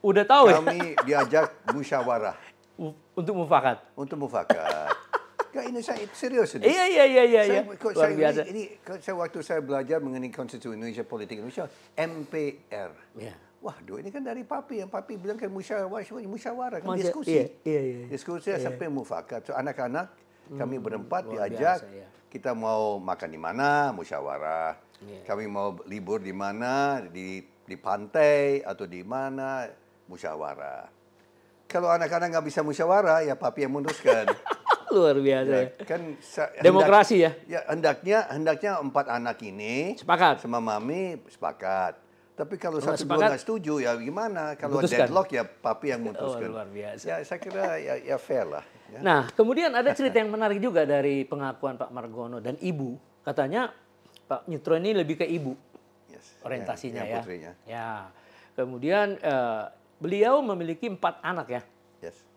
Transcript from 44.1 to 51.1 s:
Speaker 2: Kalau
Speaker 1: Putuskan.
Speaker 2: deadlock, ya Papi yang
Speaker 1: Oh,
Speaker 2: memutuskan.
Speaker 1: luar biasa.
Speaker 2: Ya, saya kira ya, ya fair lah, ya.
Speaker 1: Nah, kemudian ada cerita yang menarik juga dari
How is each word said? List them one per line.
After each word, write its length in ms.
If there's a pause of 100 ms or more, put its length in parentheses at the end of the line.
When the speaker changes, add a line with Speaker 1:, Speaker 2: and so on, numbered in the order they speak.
Speaker 2:
Kalau 220
Speaker 1:
Putuskan. 280
Speaker 2:
deadlock, 260
ya 120
Papi 460
yang 120
Speaker 1:
Oh, 60
Speaker 2:
memutuskan. 400
Speaker 1:
luar 200
biasa. 360
Speaker 2:
Ya, 200
saya 160
kira 260 (120)
ya, 220
ya 180
fair 300
lah, 180 (240)
ya. 120
Speaker 1:
Nah, 200 (100)
kemudian 400
ada 220
cerita 240
yang 120
menarik 280
juga 260
dari 400